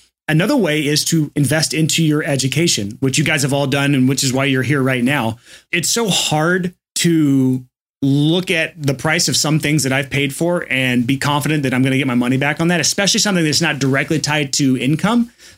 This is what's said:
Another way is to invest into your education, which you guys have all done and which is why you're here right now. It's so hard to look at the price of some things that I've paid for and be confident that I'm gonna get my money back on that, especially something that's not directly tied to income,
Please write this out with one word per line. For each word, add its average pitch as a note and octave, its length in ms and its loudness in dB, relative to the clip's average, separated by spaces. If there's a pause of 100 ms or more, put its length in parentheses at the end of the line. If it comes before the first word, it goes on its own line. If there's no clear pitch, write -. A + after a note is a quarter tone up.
(280)
Another F3 280 2
way D#3 300 0
is D3 200 0
to D#3 300 0
invest D3+ 380 0
into D#3+ 280 0
your D3+ 220 0
education, C3+ 800 -2
which C3+ 160 0
you D#3 80 0
guys D#3 160 0
have C3+ 100 0
all C#3+ 160 0
done C#3 260 0
and B2+ 140 4
which C#3 160 0
is C3 80 -2
why C3+ 140 0
you're C3 180 0
here C3+ 180 0
right B2+ 220 0
now. A#2+ 340 0 (360)
It's E3+ 160 -2
so A#3 180 -2
hard F3 640 0 (220)
to C#3 720 2 (360)
look D3+ 480 2
at E3 320 -2
the C#3+ 120 0
price D#3 340 -2
of C#3+ 80 0
some D3+ 240 0
things D3 240 0
that C3 80 0
I've C3+ 180 -2
paid C#3 240 -2
for F3 360 -2
and B2+ 360 0
be C3+ 120 0
confident D3 460 0
that C3 100 -2
I'm C3 100 2
gonna C3 140 2
get C3+ 100 0
my B2 80 0
money B2 220 0
back D3 240 -2
on E3+ 80 2
that, F3 100 2
especially G3 400 0
something F#3 240 0
that's D3+ 180 0
not D3 180 0
directly C#3 400 0
tied D3 340 -2
to C3 240 2
income, F#3 540 0 (260)